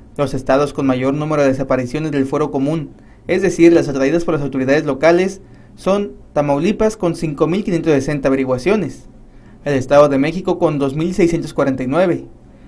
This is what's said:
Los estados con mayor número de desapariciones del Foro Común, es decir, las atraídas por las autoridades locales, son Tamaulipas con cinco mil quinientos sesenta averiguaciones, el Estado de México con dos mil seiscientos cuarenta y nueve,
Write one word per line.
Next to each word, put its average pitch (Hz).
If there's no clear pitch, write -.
Los 143
estados 135
con 139
mayor 131
número 151
de 139
desapariciones 135
del 135
Foro 147
Común, 143
es 185
decir, 170
las 143
atraídas 139
por 165
las 143
autoridades 139
locales, 165
son 202
Tamaulipas 165
con 170
cinco 151
mil 196
quinientos 165
sesenta 139
averiguaciones, 135
el 147
Estado 143
de 139
México 175
con 151
dos 139
mil 175
seiscientos 170
cuarenta 135
y 127
nueve, 156